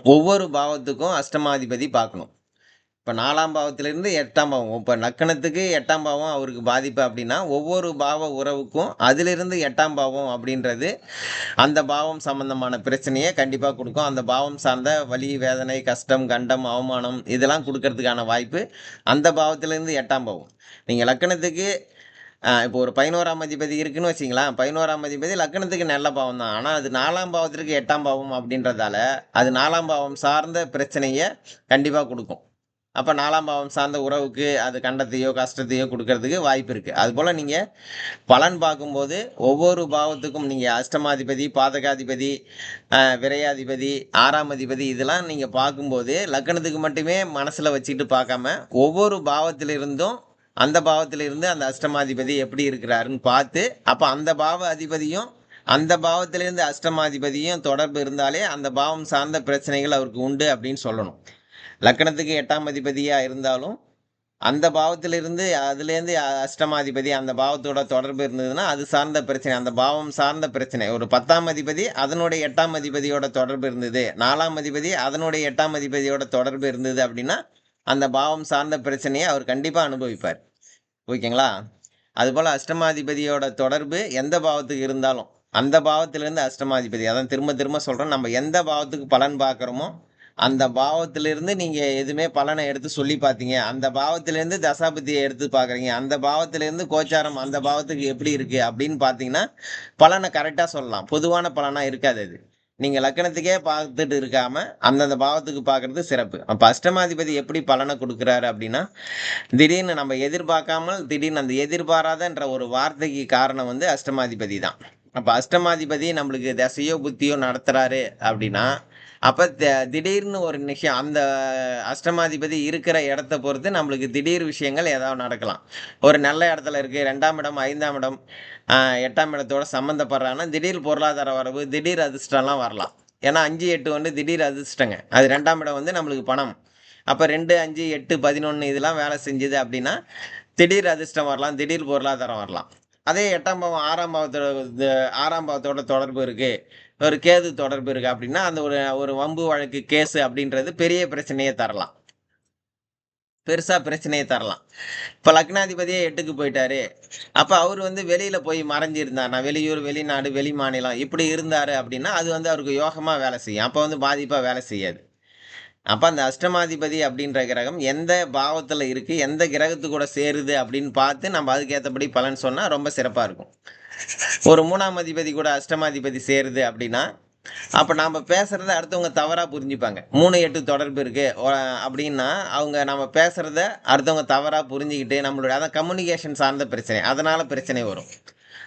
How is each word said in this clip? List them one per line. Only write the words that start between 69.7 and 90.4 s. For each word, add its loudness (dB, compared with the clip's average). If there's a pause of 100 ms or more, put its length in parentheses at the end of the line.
பாவம் 0
சார்ந்த 0
பிரச்சனை. -4
ஒரு -2
பத்தாம் 4
அதிபதி -4 (100)
அதனுடைய 0
எட்டாம் 0
அதிபதியோட -2
தொடர்பு -2
இருந்தது, -2 (140)
நாலாம் 2
அதிபதி -4
அதனுடைய -2
எட்டாம் 0
அதிபதியோட -2
தொடர்பு 0
இருந்தது -2
அப்படின்னா -2 (500)
அந்த 2
பாவம் 0
சார்ந்த 0
பிரச்சனையை -2
அவர் 0
கண்டிப்பா 0
அனுபவிப்பார். -4 (640)
ஓகேங்களா? 2 (680)
அதுபோல 2
அஷ்டமாதிபதியோட -2
தொடர்பு 0 (140)
எந்த 0
பாவத்துக்கு -2
இருந்தாலும் -2 (240)
அந்த 4
பாவத்திலிருந்து 0
அஷ்டமாதிபதி, -2
அதான் 0
திரும்ப 0
திரும்ப -2
சொல்றேன், -2
நம்ம 0
எந்த 0
பாவத்துக்கு -4
பலன் 4
பார்க்குறோமோ -2 (500)
அந்த 2